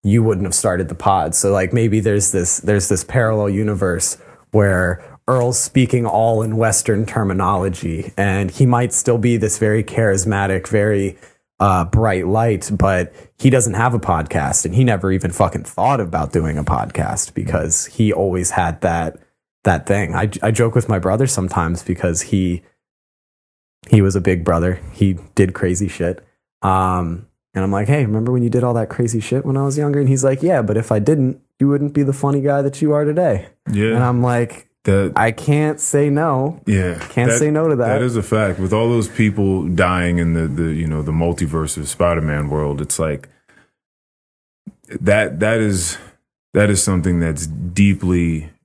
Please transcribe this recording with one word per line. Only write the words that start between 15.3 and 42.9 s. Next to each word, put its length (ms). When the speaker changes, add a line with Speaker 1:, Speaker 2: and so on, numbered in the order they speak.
Speaker 1:
fucking 320
thought 360
about 320
doing 260
a 60
podcast 680
because 540
he 260
always 380
had 320
that, 340
that 240
thing. 280
I, 140
I 80
joke 240
with 160
my 80
brother 280
sometimes 560
because 400
he, 400
he 140
was 140
a 40
big 240
brother. 360
He 240
did 200
crazy 340
shit. 340
Um, 680
and 80
I'm 80
like, 180
"Hey, 160
remember 280
when 100
you 80
did 140
all 100
that 140
crazy 320
shit 260
when 100
I 80
was 140
younger?" 220
And 80
he's 160
like, 180
"Yeah, 200
but 140
if 140
I 80
didn't, 420
you 80
wouldn't 260
be 80
the 100
funny 280
guy 220
that 200
you 100
are 120
today." 420
Speaker 2:
Yeah. 240
Speaker 1:
And 80
I'm 200
like, 460
Speaker 2:
That 320
Speaker 1:
"I 140
can't 500
say 300
no." 560
Speaker 2:
Yeah. 320
Speaker 1:
Can't 200
Speaker 2:
That 80
Speaker 1:
say 120
no 180
to 80
that. 120
Speaker 2:
That 140
is 140
a 60
fact. 360
With 140
all 160
those 200
people 600
dying 500
in 160
the, 140
the, 260
you 120
know, 160
the 100
multiverse 680
of 100
Spider-Man 600
world, 300
it's 180